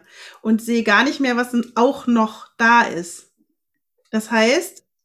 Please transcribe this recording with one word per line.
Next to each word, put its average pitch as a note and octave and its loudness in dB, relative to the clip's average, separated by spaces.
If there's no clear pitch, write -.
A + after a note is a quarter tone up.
und A3 0
sehe A#3 -2
gar G#3+ 4
nicht C#4+ -4
mehr, B3+ 0
was B3 -4
denn A#3+ -4
auch B3+ 0
noch A3+ -2
da A#3 4
ist. - -10
Das A3 -4
heißt, A#3 0